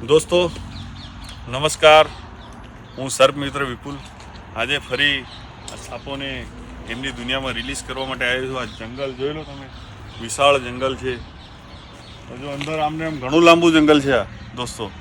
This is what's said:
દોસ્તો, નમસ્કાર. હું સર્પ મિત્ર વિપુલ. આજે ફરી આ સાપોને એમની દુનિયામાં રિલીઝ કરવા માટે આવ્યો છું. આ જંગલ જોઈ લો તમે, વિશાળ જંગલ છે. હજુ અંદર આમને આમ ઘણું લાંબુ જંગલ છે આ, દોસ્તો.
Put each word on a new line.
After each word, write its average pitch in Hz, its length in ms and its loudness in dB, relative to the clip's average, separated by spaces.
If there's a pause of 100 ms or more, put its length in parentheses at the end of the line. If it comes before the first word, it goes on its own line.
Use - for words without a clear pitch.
(120)
દોસ્તો, 160 260 4 (1160)
નમસ્કાર. 156 520 8 (880)
હું 131 220 -6
સર્પ 135 260 6
મિત્ર 139 180 -4 (120)
વિપુલ. 143 240 -12 (640)
આજે 131 280 0
ફરી 139 300 2 (560)
આ - 40 -14 (100)
સાપોને 139 420 -8 (600)
એમની 131 280 -6
દુનિયામાં 127 400 -4
રિલીઝ 123 280 -8
કરવા 135 220 -6
માટે 127 160 -4
આવ્યો 127 240 0
છું. 131 140 -6
આ 110 160 -10
જંગલ 127 400 -8
જોઈ 143 180 -4
લો 156 120 -10
તમે, 139 180 -14 (560)
વિશાળ 139 320 4 (100)
જંગલ 127 280 -4 (100)
છે. 127 100 -2 (1160)
હજુ 127 180 -12 (100)
અંદર 151 220 -4
આમને 156 260 -2
આમ 156 180 -4
ઘણું 151 240 4
લાંબુ 170 280 8
જંગલ 151 300 8
છે 139 140 2
આ, 95 80 -4 (320)
દોસ્તો. 120 260 -6 (160)